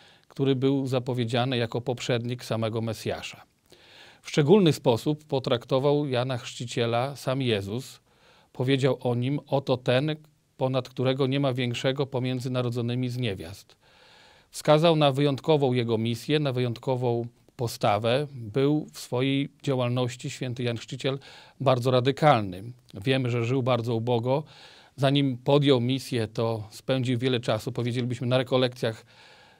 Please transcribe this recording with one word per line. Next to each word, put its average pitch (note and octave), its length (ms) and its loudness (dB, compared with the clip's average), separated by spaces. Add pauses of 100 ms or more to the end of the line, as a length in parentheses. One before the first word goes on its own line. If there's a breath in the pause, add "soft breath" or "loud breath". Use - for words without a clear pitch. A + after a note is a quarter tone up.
(280 loud breath)
który C3+ 280 0
był C3+ 320 2
zapowiedziany B2 680 -2
jako A#2+ 240 -2
poprzednik B2 640 -4
samego A2+ 360 -2
Mesjasza. - 600 -8 (800 loud breath)
W - 80 -18
szczególny E3 440 6
sposób D3+ 500 0
potraktował C#3 840 0
Jana B2+ 300 -2
Chrzciciela A#2+ 800 -4
sam C3+ 260 -4
Jezus. A2 580 -2 (540 soft breath)
Powiedział C3 480 2
o A#2+ 140 0
nim: B2+ 320 -2
"Oto C3+ 300 0
ten, C#3 380 0 (420)
ponad C3 320 -2
którego C3 380 0
nie C3+ 120 0
ma C#3 140 0
większego C3 520 -2
pomiędzy B2+ 440 -4
narodzonymi B2 600 -2
z A#2+ 80 -6
niewiast". G2 580 -8 (760 soft breath)
Wskazał D#3 460 4
na D3 160 4
wyjątkową C#3 640 2
jego A#2 240 2
misję, A#2 420 0
na C#3+ 140 0
wyjątkową B2 760 -2 (280)
postawę. A#2 760 0
Był C#3 600 0
w - 60 -18
swojej C3+ 500 -2 (140)
działalności B2+ 640 -2
święty B2+ 340 -8
Jan A#2+ 140 -2
Chrzciciel C3+ 420 -6 (400 loud breath)
bardzo B2+ 320 4
radykalny. B2 720 4 (300)
Wiemy, C3 360 0
że A#2 160 0
żył B2+ 180 0
bardzo A#2+ 320 0
ubogo. B2 480 0 (520 loud breath)
Zanim C3+ 420 2
podjął C#3 440 4
misję, B2 460 -2
to A2+ 440 -4
spędził B2+ 480 -2
wiele B2+ 200 0
czasu, A#2+ 320 -2
powiedzielibyśmy, A#2+ 560 -4
na B2 100 2
rekolekcjach, B2+ 680 0 (540 loud breath)